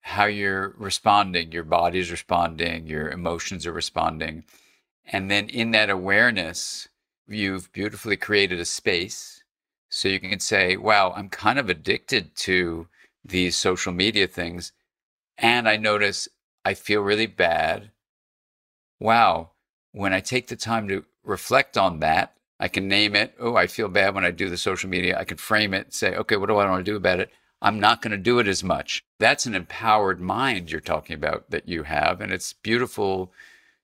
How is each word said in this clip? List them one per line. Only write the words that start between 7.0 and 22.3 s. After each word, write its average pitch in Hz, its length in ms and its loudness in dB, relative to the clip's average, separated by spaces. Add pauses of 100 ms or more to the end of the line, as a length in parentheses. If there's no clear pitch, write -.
you've 98 460 -4
beautifully 104 440 -4
created 98 440 2
a 85 40 -4
space. - 800 -4 (460)
So - 200 -4
you 95 120 0
can 95 180 -6
say, 98 380 2
"Wow, 101 400 4
I'm 98 120 -10
kind 110 300 0
of 123 100 -2
addicted 90 680 -2
to 85 520 -2 (360)
these 90 320 0
social 92 360 0
media 95 360 2
things. 87 440 -8 (640)
And 117 320 2
I 107 80 4
notice 104 520 0 (360)
I 98 100 0
feel 104 280 0
really 107 240 2
bad. 87 640 0 (1080)
Wow, 104 500 4 (420)
when 98 200 -2
I 95 80 2
take 123 260 -4
the 123 100 -10
time 113 320 -4
to 95 160 -4 (200)
reflect 120 520 0
on 92 240 2
that, 80 360 2 (240)